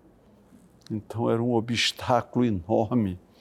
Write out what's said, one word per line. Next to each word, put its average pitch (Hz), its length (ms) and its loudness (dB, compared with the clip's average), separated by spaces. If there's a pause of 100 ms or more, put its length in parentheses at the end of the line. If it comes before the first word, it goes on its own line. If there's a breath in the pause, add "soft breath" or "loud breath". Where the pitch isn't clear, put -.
(880)
Então, 113 400 -4
era 117 120 2
um 123 120 0
obstáculo 117 920 0
enorme 104 760 0 (220 loud breath)